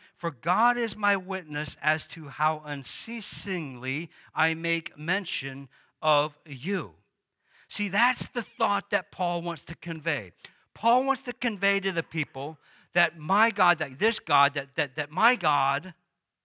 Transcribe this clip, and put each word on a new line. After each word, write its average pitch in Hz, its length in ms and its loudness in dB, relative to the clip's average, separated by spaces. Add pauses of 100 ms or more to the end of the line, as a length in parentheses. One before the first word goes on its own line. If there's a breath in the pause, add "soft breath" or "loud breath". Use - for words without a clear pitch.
(160 soft breath)
"for 170 140 -6
God 202 480 2
is 233 180 -2
my 202 200 2
witness 175 680 -4
as 156 280 2
to 156 180 -12
how 151 360 0
unceasingly 151 1500 -4 (240 loud breath)
I 160 180 2
make 165 420 -4
mention 147 720 -4 (320 soft breath)
of 151 460 2
you." 143 480 -6 (760 soft breath)
See, 208 180 -2
that's 220 400 2
the 233 160 -6
thought 202 480 -2
that 190 180 0
Paul 175 320 -2
wants 165 240 -6
to 165 100 -12
convey. 147 580 -6 (400 loud breath)
Paul 247 320 4
wants 269 180 -2
to 247 100 -8
convey 196 460 0
to 190 120 -2
the 165 120 0
people 151 560 -6 (340 soft breath)
that 170 240 2
my 190 320 4
God, 180 300 4
that 139 180 -6
this 214 220 2
God, 143 340 6
that, 139 220 -8
that, 143 200 -2
that 147 140 -4
my 208 260 4
God 147 600 0 (500)